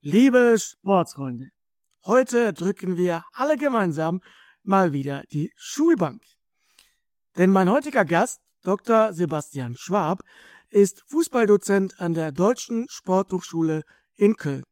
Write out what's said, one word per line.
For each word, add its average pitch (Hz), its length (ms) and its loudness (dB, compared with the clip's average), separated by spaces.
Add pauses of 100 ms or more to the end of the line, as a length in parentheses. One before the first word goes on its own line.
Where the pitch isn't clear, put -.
Liebe 240 540 4
Sportsfreunde, 139 920 -4 (520)
heute 233 480 0
drücken 180 460 -6
wir 170 340 -2
alle 302 240 -2
gemeinsam 185 680 -2 (400)
mal 190 300 2
wieder 139 400 -6
die 156 240 -6
Schulbank. 277 680 -2 (1160)
Denn 185 140 4
mein 190 180 4
heutiger 277 340 0
Gast, 170 380 -2 (220)
Doktor 220 500 0
Sebastian 147 640 -6
Schwab, 180 420 -2 (500)
ist - 380 2
Fußballdozent 208 920 0
an 170 140 -4
der 160 180 -6
Deutschen 226 560 -2
Sporthochschule 165 920 -4 (340)
in 208 180 4
Köln. 139 360 -8